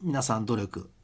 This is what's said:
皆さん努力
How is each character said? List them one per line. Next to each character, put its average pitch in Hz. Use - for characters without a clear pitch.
皆 143
さ 113
ん 107
努 117
力 101